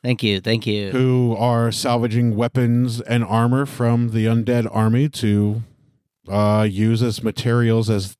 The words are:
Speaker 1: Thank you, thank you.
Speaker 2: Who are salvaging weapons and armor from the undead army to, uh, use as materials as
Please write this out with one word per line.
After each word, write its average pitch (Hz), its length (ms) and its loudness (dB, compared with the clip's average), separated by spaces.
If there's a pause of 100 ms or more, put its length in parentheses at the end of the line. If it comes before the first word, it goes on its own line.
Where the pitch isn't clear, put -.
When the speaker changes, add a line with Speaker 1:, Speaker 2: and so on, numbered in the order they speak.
Speaker 1:
Thank 127 200 -2
you, 101 160 0
thank 113 260 -2
you. 104 260 -4
Speaker 2:
Who 127 460 0
are 117 340 0
salvaging 120 640 0
weapons 120 640 0
and 117 220 -2
armor 120 420 0
from 120 460 0
the 110 140 0
undead 117 460 0
army 113 380 2
to, 104 540 0 (680)
uh, 104 400 2
use 110 340 0
as 113 200 -2
materials 113 640 0
as 98 300 -2